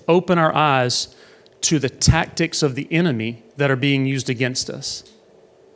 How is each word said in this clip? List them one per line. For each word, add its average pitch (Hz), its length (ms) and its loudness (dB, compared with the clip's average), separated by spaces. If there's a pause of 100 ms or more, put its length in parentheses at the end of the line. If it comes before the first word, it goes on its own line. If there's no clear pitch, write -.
open 175 320 2
our 160 140 2
eyes 131 640 0 (460)
to - 160 2
the 131 100 -2
tactics - 760 0
of 135 120 2
the 143 160 -10
enemy 123 520 -2 (140)
that 139 140 2
are 135 60 0
being 135 280 2
used 135 240 -2
against 127 400 -4
us. - 340 -10 (720)